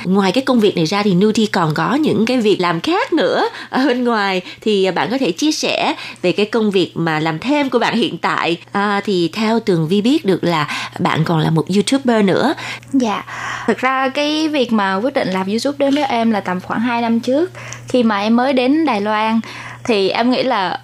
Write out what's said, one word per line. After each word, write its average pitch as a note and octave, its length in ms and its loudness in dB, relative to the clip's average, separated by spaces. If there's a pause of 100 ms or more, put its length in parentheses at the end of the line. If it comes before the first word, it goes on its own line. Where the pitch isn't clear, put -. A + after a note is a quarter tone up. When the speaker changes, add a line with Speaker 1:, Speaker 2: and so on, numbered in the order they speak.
Speaker 1:
ngoài F#3+ 280 2
cái C4 120 0
công B3+ 160 2
việc G#3 160 2
này E3+ 80 0
ra G3+ 180 0
thì G3+ 120 2
Nuti G#3+ 320 2
còn E3 280 0
có E3 200 -2
những A3+ 320 2
cái B3+ 140 0
việc G3+ 200 2
làm E3+ 200 0
khác G4+ 320 -2
nữa D4 360 2 (220)
ở C4 160 0
bên B3 180 0
ngoài. G3 360 0 (200)
Thì, G#3 240 2
à, F#3 80 2
bạn D#3+ 180 -2
có B3+ 80 -2
thể C4+ 140 0
chia D4+ 200 0
sẻ A3+ 420 -2 (280)
về F3+ 100 2
cái G3+ 140 0
công G#3+ 240 0
việc F#3 240 0
mà D#3+ 260 -2
làm D#3+ 180 -2
thêm C#4 320 0
của B3+ 80 2
bạn F#3 180 0
hiện F3 220 -2
tại. E3 380 -2 (160)
À, G3+ 320 0
thì F3+ 280 0
theo A3 280 0
Tường E3+ 280 0
Vi G3+ 120 2
biết C4 240 2
được F#3+ 200 0
là D#3+ 240 0 (300)
bạn D#3 260 2
còn E3 140 0
là D#3 120 2
một D#3+ 140 2 (100)
YouTuber A3+ 500 2
nữa. G3 300 2 (380)
Speaker 2:
Dạ. A3+ 320 0 (420)
Thực G#3+ 120 0
ra C4 300 0
cái D4+ 400 0
việc C4+ 240 0
mà G3 220 2
quyết A#3+ 200 -2
định - 140 0
làm F#3 180 -2
YouTube A#3 320 -2
đến C#4 160 2
với C#4+ 100 0
em A3+ 260 0
là G#3 100 0
tầm F#3 200 -4
khoảng - 200 -4
hai A#3 220 -2
năm A#3 180 0
trước. C#4+ 300 0 (380)
Khi B3+ 140 4
mà A3 180 2
em A3 160 2
mới B3+ 160 2
đến C4+ 320 2
Đài A#3+ 160 0
Loan G#3+ 400 0 (440)
thì G3 240 2
em A#3 220 0
nghĩ B3 120 0
là, G3+ 420 -2